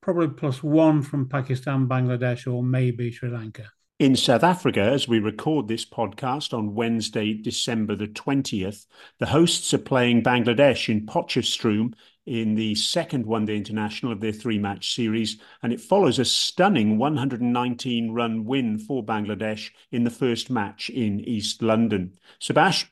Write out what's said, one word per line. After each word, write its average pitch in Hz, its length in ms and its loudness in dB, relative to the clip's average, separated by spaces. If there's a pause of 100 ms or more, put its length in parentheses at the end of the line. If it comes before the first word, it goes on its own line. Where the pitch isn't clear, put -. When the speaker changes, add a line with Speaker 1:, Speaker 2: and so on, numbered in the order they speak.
Speaker 1:
probably 170 260 0
plus 139 380 -4
one 156 360 6
from 135 280 -2
Pakistan, 135 580 -2
Bangladesh, 123 680 0
or 123 80 -2
maybe 123 520 0
Sri 120 180 -8
Lanka. 110 380 -12 (320)
Speaker 2:
In 135 160 8
South 117 260 4
Africa, 170 380 4
as 127 260 2
we 117 140 4
record 110 480 -2
this 113 160 -6
podcast 127 680 -4
on 107 220 -4
Wednesday, 110 600 0
December 107 600 -2
the 104 140 -4
twentieth, 110 760 -4 (360)
the 120 60 0
hosts 156 460 2
are 135 60 2
playing 120 460 2
Bangladesh 123 640 4
in 107 180 0
Potchefstroom 117 840 0 (340)
in 113 280 0
the 107 200 0
second 143 520 -2
one-day 107 280 -2
international 107 560 -4
of 107 80 -6
their 110 140 -4
three-match 104 600 -4
series, 110 440 -2 (240)
and 117 120 -2
it - 60 -6
follows 180 380 2
a 123 60 2
stunning 117 720 2
one 143 220 0
hundred 123 240 -4
and 120 100 2
nineteen 120 580 -2
run 113 340 -2
win 117 340 -2
for 123 260 -6
Bangladesh 107 640 -4 (220)
in 120 120 0
the 120 60 0
first 120 400 -2
match 107 380 -4
in 104 320 -2
East 107 420 -4
London. 110 520 2 (260)
Subhash, 156 520 2